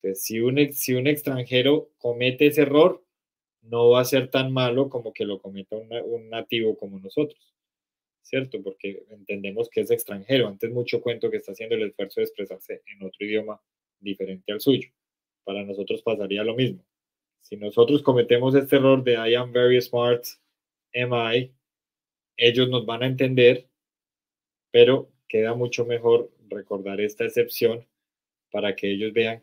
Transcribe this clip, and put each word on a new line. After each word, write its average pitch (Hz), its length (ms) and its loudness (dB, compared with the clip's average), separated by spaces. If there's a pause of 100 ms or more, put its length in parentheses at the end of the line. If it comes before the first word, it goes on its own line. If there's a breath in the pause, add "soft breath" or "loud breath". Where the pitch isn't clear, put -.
Entonces, 95 220 -6
si 110 160 -6
un 131 180 0
ex-, 139 220 0
si 127 140 -2
un 127 120 -2
extranjero 135 920 0
comete 127 480 0
ese 147 160 4
error, 151 420 4 (560)
no 120 300 2
va 123 100 6
a 127 40 2
ser 127 240 0
tan 131 240 -2
malo 131 360 0
como 117 240 -10
que 110 120 -6
lo 101 160 -8
cometa 98 360 -14
un 113 120 -14
na-, 117 140 -10
un 113 280 -8
nativo 113 460 -4
como 98 220 -16
nosotros, 143 560 -8 (680)
¿cierto? 135 380 -8
Porque 160 500 -12
entendemos 101 600 -8
que 110 120 -4
es - 100 -4
extranjero. 113 560 -2
Antes 107 240 -8
mucho 120 280 -4
cuento 113 300 -4
que 107 60 -6
está - 160 -10
haciendo 113 240 -6
el 110 60 -4
esfuerzo 101 380 -8
de 110 40 0
expresarse 101 640 -12
en 101 180 -20
otro 95 200 -12
idioma 107 360 -6 (400)
diferente 95 500 -10
al 101 100 -6
suyo. - 300 0 (540)
Para 98 200 -8
nosotros 101 380 -8
pasaría 101 420 -4
lo 117 100 -4
mismo. 120 300 -4 (560)
Si - 160 -16
nosotros 117 440 2
cometemos 123 540 2
este 139 220 4
error 135 260 6
de 123 120 2
"I 113 200 2
am 123 160 -2
very 123 300 4
smart, 120 440 0 (680)
am 123 180 -2
I?", 120 400 -2 (840)
ellos 120 320 4
nos 123 180 -2
van 117 160 -4
a 131 40 0
entender, 127 600 4 (1000)
pero 123 400 6 (160)
queda 113 280 0
mucho 120 300 -4
mejor 117 460 2 (180)
recordar 98 520 -8
esta 104 240 -4
excepción 117 600 -2 (680)
para 101 240 -4
que 101 160 -4
ellos 104 200 -4
vean, 113 300 -2